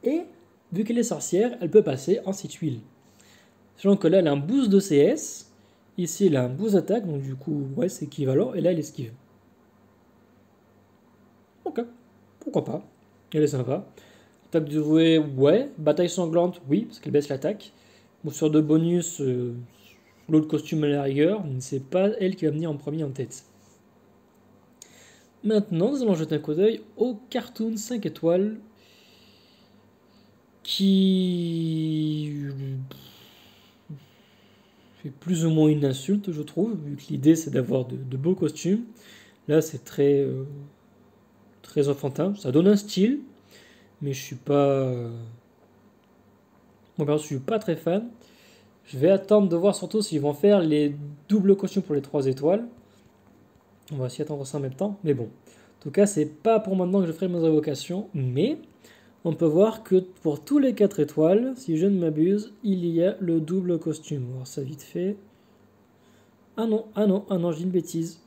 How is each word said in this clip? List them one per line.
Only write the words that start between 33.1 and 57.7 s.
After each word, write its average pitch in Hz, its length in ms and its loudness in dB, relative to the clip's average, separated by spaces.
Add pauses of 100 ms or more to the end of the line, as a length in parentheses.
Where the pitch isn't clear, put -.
fait 143 160 -16
plus 165 340 -2
ou 160 60 2
moins 156 160 6
une 147 180 4
insulte, 190 460 -2
je 151 100 -6
trouve, 190 420 -4
vu 143 120 -10
que - 140 -18
l'idée 147 260 4
c'est 160 160 -6
d'avoir 131 340 -2
de, 127 100 -10
de 131 220 -8
beaux 156 160 0
costumes. 185 520 -2 (640)
Là, 151 140 4
c'est 151 220 -8
très, 143 380 2
euh, 131 240 -4 (1160)
très 143 280 -2
enfantin. 143 440 -4
Ça 147 180 -6
donne 160 160 4
un 208 80 6
style, 214 440 0 (840)
mais 143 120 -6
je 131 100 -10
suis - 120 -14
pas, 143 300 2
euh, 127 500 -2 (1800)
moi, 151 80 -2
perso, 151 160 0
je 151 60 -14
suis 139 100 -6
pas 208 220 -4
très 175 160 -2
fan. 196 340 -4 (760)
Je - 120 -14
vais 151 140 4
attendre 196 360 4
de 170 80 0
voir 190 200 2
surtout 214 260 -4
s'ils 156 200 -2
vont 143 120 0
faire 202 260 6
les 151 360 2 (340)
doubles 196 260 6
costumes 190 280 -4
pour 156 100 -4
les 143 80 0
trois 139 240 -2
étoiles. 156 420 0 (1200)
On 151 60 -10
va 127 120 -4
s'y 147 140 -8
attendre 143 240 -8
ça 151 100 -8
en 143 40 -4
même 135 120 -6
temps, 196 300 -6
mais 151 100 0
bon. 120 120 -2
En - 560 -20
tout 143 100 -10
cas, 202 160 4
c'est 151 180 0
pas 220 340 0
pour 190 160 -4
maintenant 185 260 2
que 180 40 2
je 165 60 -4
ferai 185 160 -4
mes 170 180 0
invocations, 156 720 0